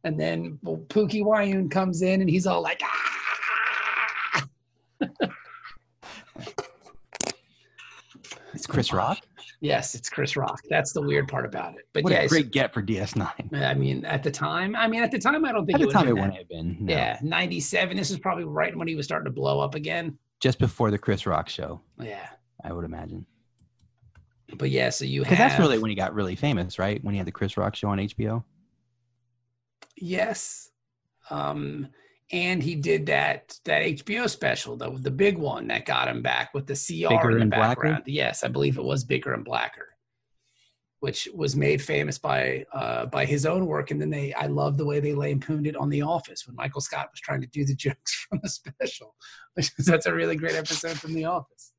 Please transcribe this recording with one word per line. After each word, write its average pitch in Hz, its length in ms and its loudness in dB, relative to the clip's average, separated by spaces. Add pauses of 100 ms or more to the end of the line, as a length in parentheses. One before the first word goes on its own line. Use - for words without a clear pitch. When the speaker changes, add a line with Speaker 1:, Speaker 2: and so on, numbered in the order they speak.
Speaker 1:
And 156 120 0
then, 165 460 -2
well, 165 140 -4 (100)
Pookie 214 380 2
Wayun 196 440 4
comes 185 340 2
in 190 180 4
and 185 80 4
he's 180 180 4
all 175 140 2
like, 160 200 -2
"Ah!" - 1700 -2 (540)
<laughs> - 280 -2 (3250)
Speaker 2:
It's - 120 -10
Chris - 260 0
Rock? 113 280 0 (420)
Speaker 1:
Yes, 143 320 0
it's - 160 -10
Chris - 280 -2
Rock. 139 220 -4 (100)
That's 151 240 0
the 156 80 -2
weird 143 260 2
part 131 180 -4
about - 300 -8
it. - 60 -20 (120)
But 151 100 2
Speaker 2:
What 180 100 4
Speaker 1:
yeah, 170 80 6
Speaker 2:
a - 20 4
Speaker 1:
it's 143 100 4
Speaker 2:
great 143 180 4
get 131 220 2
for 110 80 -2
D 98 180 0
S - 160 -4
nine. - 380 -4
Speaker 1:
I 135 200 2
mean, 67 320 0
at 151 180 -2
the 147 80 0
time, 170 440 -2
I 226 120 2
mean, 226 160 2
at 226 80 0
the 254 80 -2
time, 302 260 2
I 254 60 -2
don't 208 140 0
think 185 100 2
Speaker 2:
At 156 60 6
Speaker 1:
it - 20 8
Speaker 2:
the 139 40 6
Speaker 1:
would 139 60 2
Speaker 2:
time, 165 140 8
Speaker 1:
have 120 40 4
Speaker 2:
it 113 40 6
Speaker 1:
been. 95 80 0
Speaker 2:
wouldn't 95 160 -2
have - 100 -16
been, 85 360 -4
no. 165 80 2
Speaker 1:
Yeah, 110 280 2
ninety-seven. 175 760 0
This 175 120 -2
is 190 100 -4
probably 175 260 -2
right 156 300 -2
when 165 120 -4
he 165 80 -4
was 143 100 -4
starting - 200 -2
to 135 60 -2
blow 71 280 0
up 71 160 0
again. 82 420 -4 (220)
Speaker 2:
Just 131 200 4
before 113 320 2
the 101 60 2
Chris - 280 0
Rock 80 240 0
show. 80 320 -8 (180)
Speaker 1:
Yeah. 101 280 -12 (360)
Speaker 2:
I 85 100 -10
would 87 120 -6
imagine. 82 400 -10 (1300)
Speaker 1:
But 135 140 -2
yeah, 127 180 2
so - 160 -4
you 135 180 0
Speaker 2:
'Cause 175 140 6
that's 233 180 6
Speaker 1:
have - 40 4
Speaker 2:
really 139 180 6
when 110 120 0
he 101 60 -2
got 95 180 0
really 95 220 -2
famous, 98 440 0
right? 104 240 0
When 101 100 -2
he 101 40 -2
had 92 100 -4
the 95 40 -6
Chris - 260 -4
Rock 98 180 0
show 104 140 -2
on 98 100 0
H 104 180 -4
B 107 120 -2
O. 113 140 -2 (1500)
Speaker 1:
Yes. - 720 -2 (580)
Um, 147 600 -4 (420)
and 180 320 0
he 165 120 0
did 147 320 2
that, - 580 0
that 165 160 4
H 151 240 -2
B 208 140 -2
O 240 80 0
special, - 500 -2
the, - 140 -6
the 131 200 -4
big 185 260 4
one 147 300 -2
that - 180 0
got 127 220 2
him - 140 -2
back 62 320 0
with 139 140 -4
the 139 80 -4
C 165 300 -4
R 165 120 4
Speaker 2:
Bigger 123 140 6
Speaker 1:
in 113 60 6
the 117 60 6
Speaker 2:
and 107 80 6
Blacker? 120 320 4
Speaker 1:
background. 110 240 2
Yes, - 360 0
I - 40 -2
believe 71 300 2
it 64 60 -4
was 65 200 0
Bigger 64 300 -2
and 57 120 -4
Blacker, 58 440 -4 (1120)
which 135 320 -4
was 143 220 0
made 143 260 4
famous 147 360 -2
by, 65 560 0
uh, 60 340 -2
by 139 180 2
his 143 200 0
own 180 220 2
work. 151 240 -2
And 151 100 -2
then 151 80 0
they, 143 240 -4
I 147 140 -2
love 143 300 2
the 151 80 0
way 147 140 0
they 147 140 0
lampooned 143 540 -2
it 151 80 -4
on 143 140 0
The 143 120 0
Office - 460 -4
when 120 80 -16
Michael 139 260 -4
Scott 143 300 -6
was - 80 -18
trying 135 220 -4
to 127 60 -8
do 143 180 -2
the 135 100 2
<laughs> - 0 -
jokes - 540 -4
from - 140 -2
the - 60 -4
special, - 680 -8 (400)
which 143 220 0
is, 139 80 -2
that's 165 220 6
a 170 60 2
really 165 220 2
great 160 200 -2
episode 160 420 -4
from 156 160 -8
The 160 120 -2
Office. - 540 -6